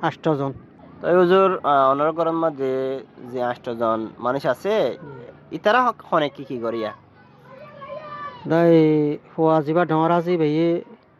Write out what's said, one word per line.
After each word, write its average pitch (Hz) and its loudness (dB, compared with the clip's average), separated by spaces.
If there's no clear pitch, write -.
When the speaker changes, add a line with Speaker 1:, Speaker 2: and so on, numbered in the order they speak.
Speaker 1:
আষ্ট 165 -2
জন। 139 -2
Speaker 2:
তো 160 -6
এই 170 2
হুজুর, 185 4
আহ, 139 4
অনর 147 0
গরম 165 -2
মাঝে 135 -4
যে 123 -6
আষ্ট 123 -6
জন 113 -2
মানুষ 131 -4
আছে, 165 -2
Speaker 1:
হুম। - -18
Speaker 2:
ইতারা 220 2
হক 233 -2
হনে 151 2
কি 143 -14
কি 131 -8
করিয়া? 113 -4
Speaker 1:
দাই 170 4
হওয়া 160 2
যিবা 160 0
ডর 160 0
আছে 175 0
ভাইয়ে 160 0